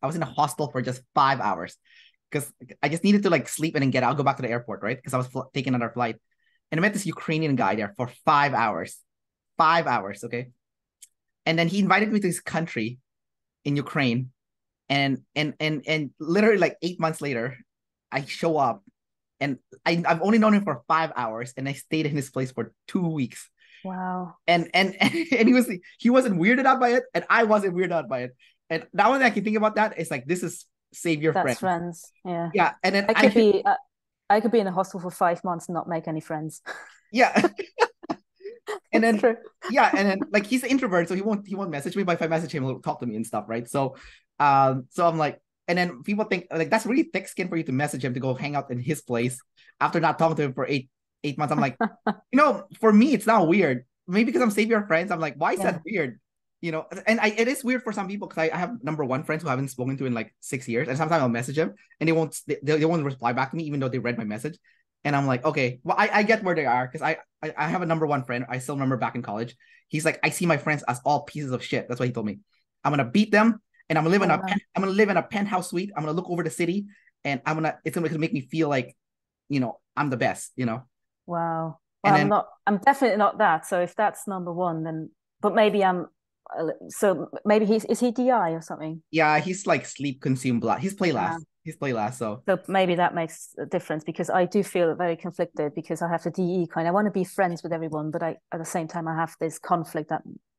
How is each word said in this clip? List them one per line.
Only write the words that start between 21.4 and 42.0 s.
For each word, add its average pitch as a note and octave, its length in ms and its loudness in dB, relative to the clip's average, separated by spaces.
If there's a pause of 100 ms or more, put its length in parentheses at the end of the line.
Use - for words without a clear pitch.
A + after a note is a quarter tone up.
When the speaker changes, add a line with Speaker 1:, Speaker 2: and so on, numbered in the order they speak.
Speaker 1:
and C3+ 120 -6
I C3+ 40 -6
stayed D#3 320 -2
in C#3+ 80 -4
his C#3 160 -4
place C3 220 -4
for A2+ 220 -8 (140)
two F3+ 200 -2
weeks. D3 420 -6 (340)
Speaker 2:
Wow. F#3 520 -8 (120)
Speaker 1:
And, E3+ 260 4
and, F#3+ 240 2
<laughs> - 40 0
and C4 460 2
he B3+ 60 8
was, B3 180 4 (280)
he A#3 100 2
wasn't B3 300 4
weirded B3+ 260 4
out C4 140 4
by B3 140 4
it B3+ 100 2 (100)
and F3 160 -2
I A3+ 140 4
wasn't G3+ 320 2
weirded F3+ 160 0
out D3+ 180 -2
by B2+ 140 -4
it. B2+ 120 -10 (340)
And E3 240 -4
now G3+ 180 4
when C4+ 100 2
I B3 80 6
can G#3 140 -2
think G#3+ 140 0
about G#3 180 0
that, G#3+ 220 0
it's E3 140 -6
like, C3 140 -6
this F3+ 180 -2
is - 220 -8 (280)
save D#3 280 -2
your D#3 120 2
Speaker 2:
That's F#3 80 2
Speaker 1:
friend. C3 180 0
Speaker 2:
friends, F3 520 -4 (140)
yeah. E3+ 280 -4
Speaker 1:
Yeah, F3+ 200 4 (100)
and F#3+ 120 2
then G3+ 140 2
Speaker 2:
I A3+ 40 4
Speaker 1:
I G#3+ 140 6
Speaker 2:
could G3+ 60 4
Speaker 1:
can A3+ 100 6
Speaker 2:
be, G3+ 220 4
uh, G3+ 100 4 (540)
I G#3 120 4
could G#3+ 100 0
be A#3 80 4
in G3 80 2
a F#3 40 -4
hostel F#3 280 -2
for F3 120 -8
five F3 320 0
months F3 240 -6
and F3 80 -8
not D#3+ 120 -6
make E3 200 -6
any D#3 140 -4
friends. D#3 460 -8
<laughs> - 40 -10 (400)
Speaker 1:
Yeah. A3 300 4
<laughs> F4 100 4 (1400)
And A3 100 4
Speaker 2:
That's - 0 -
Speaker 1:
then, A3 180 4
Speaker 2:
true. A#3 140 4 (320)
Speaker 1:
yeah, A#3 280 4
and G3+ 120 4
then, G3 120 2 (120)
like, G3+ 140 2
he's B3+ 180 0
an A#3+ 60 -2
introvert, F#3+ 400 2
so F#3 60 -2
he F#3+ 60 -2
won't, G3+ 260 -2
he G3 80 -8
won't F#3+ 140 -6
message C#3+ 260 -6
me. G3 80 0